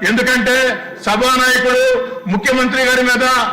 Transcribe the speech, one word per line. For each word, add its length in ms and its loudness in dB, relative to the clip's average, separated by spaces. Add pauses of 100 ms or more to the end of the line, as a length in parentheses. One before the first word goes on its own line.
ఎందుకంటే 720 0 (280)
సభానాయకుడు 1040 2 (180)
ముఖ్యమంత్రి 560 0
గారి 200 0
మీద 220 0 (280)